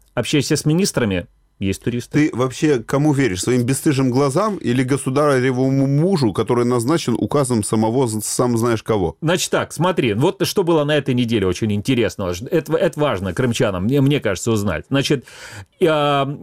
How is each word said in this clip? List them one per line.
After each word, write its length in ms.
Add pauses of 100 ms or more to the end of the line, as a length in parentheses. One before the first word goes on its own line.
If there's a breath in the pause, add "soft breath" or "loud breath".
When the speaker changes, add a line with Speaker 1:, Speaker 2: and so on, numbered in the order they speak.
(160)
Speaker 1:
Общаешься 400
с 100
министрами, 640 (320)
есть 240
туристы. 460
Speaker 2:
Ты 60
вообще 440
кому 340
веришь? 300
Своим 200
бесстыжим 460
глазам 480
или 240
государеву 880
мужу, 640
который 320
назначен 520
указом 460
самого 440
з-, 140
сам 360
знаешь 240
кого? 400
Speaker 1:
Значит 300
так, 200
смотри, 440
вот 320
что 160
было 200
на 140
этой 160
неделе 320
очень 280
интересного. 600 (160)
Это, 260
это 240
важно 340
крымчанам, 500
мне, 180
мне 180
кажется, 320
узнать. 380
Значит, 360 (640 loud breath)
а, 400 (160)